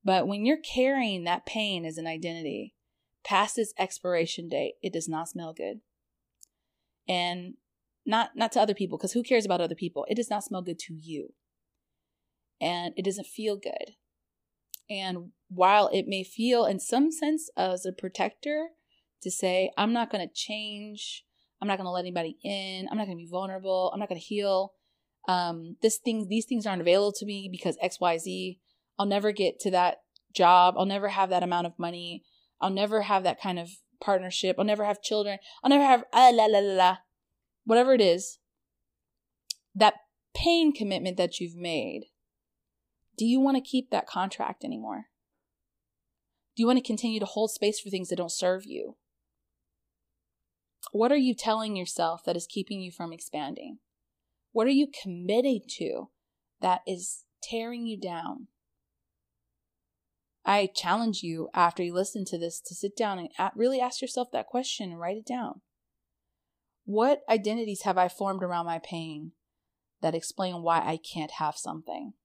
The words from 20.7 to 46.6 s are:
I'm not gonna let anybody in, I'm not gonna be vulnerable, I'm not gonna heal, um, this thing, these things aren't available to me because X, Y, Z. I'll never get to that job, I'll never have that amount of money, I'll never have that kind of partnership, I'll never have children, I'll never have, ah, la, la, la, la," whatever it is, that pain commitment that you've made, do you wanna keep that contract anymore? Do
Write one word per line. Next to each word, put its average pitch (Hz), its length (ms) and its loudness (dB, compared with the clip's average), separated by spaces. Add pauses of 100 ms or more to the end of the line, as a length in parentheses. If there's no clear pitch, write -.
I'm 202 80 -4
not 196 100 0
gonna 180 140 -6
let 180 80 -2
anybody 175 420 -6
in, 190 480 -6
I'm 214 80 -4
not 214 60 -2
gonna 190 100 -8
be 170 140 -14
vulnerable, 185 640 -2
I'm 196 80 -6
not 208 80 -4
gonna 180 100 -6
heal, 196 560 -2 (540)
um, 170 520 -2
this - 180 4
thing, 220 280 -2
these 214 180 0
things 220 220 -2
aren't 185 160 -2
available 196 300 6
to 202 120 -8
me 196 240 -8
because 180 320 -4
X, 180 200 -4
Y, 170 180 2
Z. 185 420 -8 (380)
I'll 202 80 0
never 202 240 2
get 196 300 0
to 202 100 -2
that 180 320 2 (300)
job, 180 440 8
I'll 190 100 2
never 196 220 -2
have 196 220 0
that 180 140 2
amount 175 240 -2
of 170 100 -12
money, 175 460 -10 (360)
I'll 180 80 0
never 208 340 0
have 196 200 2
that 175 180 0
kind 180 200 -4
of 170 100 -12 (300)
partnership, 185 580 0
I'll 196 60 2
never 208 200 2
have 208 180 -2
children, 202 360 -2 (240)
I'll 262 80 4
never 285 140 8
have, 254 280 8
ah, 247 220 10
la, 220 120 6
la, 214 120 6
la, 202 160 2
la," 185 240 6 (680)
whatever 240 300 6
it 240 60 6
is, 185 400 4 (1300)
that 208 220 6 (400)
pain 330 380 6
commitment 190 440 -2
that 175 220 0
you've 170 160 -6
made, 165 560 -6 (1040)
do 220 80 -2
you 240 140 4
wanna 269 220 4
keep 262 300 -2
that - 180 0
contract - 560 -6
anymore? 220 460 -8 (1500)
Do 226 60 0